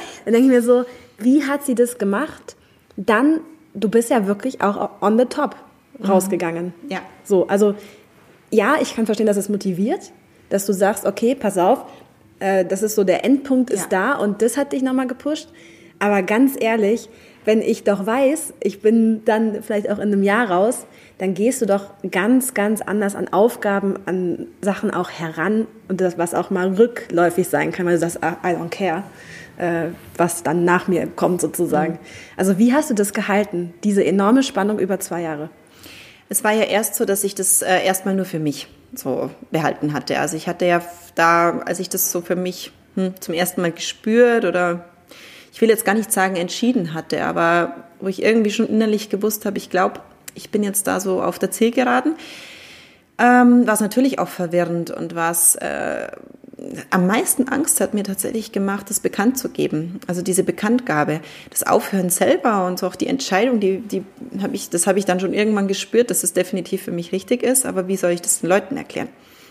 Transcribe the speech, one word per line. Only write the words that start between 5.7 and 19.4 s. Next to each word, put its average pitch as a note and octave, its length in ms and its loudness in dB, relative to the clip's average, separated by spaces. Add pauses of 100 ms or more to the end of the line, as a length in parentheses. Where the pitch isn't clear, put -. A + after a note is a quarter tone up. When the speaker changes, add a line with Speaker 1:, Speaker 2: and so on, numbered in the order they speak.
Speaker 2:
Mhm. - 80 -10
Speaker 1:
rausgegangen. F3+ 640 0 (160)
Speaker 2:
Ja. C#4 100 -6 (240)
Speaker 1:
So, F#3 240 2
also, G3+ 280 2 (760)
ja, G#3+ 300 4
ich C#4 120 -2
kann A3+ 120 0
verstehen, A3 220 0
dass G#3 100 2
es G3 100 -2
motiviert, G3+ 640 -2 (380)
dass G3 160 -2
du G#3+ 80 0
sagst, G3 320 0
„Okay, A3+ 280 0
pass G#3+ 240 -2
auf, G3+ 280 2 (540)
äh, F#3+ 260 0
das F#3+ 180 -2
ist G#3 120 -4
so, G3+ 100 2
der F#3 180 2
Endpunkt B3+ 460 2
ist F#3+ 140 -2
Speaker 2:
Ja. - 60 -8
Speaker 1:
da G3 260 0
und G#3 260 -2
das A3 160 0
hat C#4+ 160 -2
dich C#4 100 -2
nochmal C4 240 0
gepusht.“ C#4+ 400 -6 (520)
Aber G3+ 240 2
ganz A#3+ 360 4
ehrlich, A3+ 480 2 (380)
wenn A3 160 4
ich - 220 -2
doch G3 240 0
weiß, C4+ 520 0
ich - 220 -4
bin A3 420 4
dann A3 380 0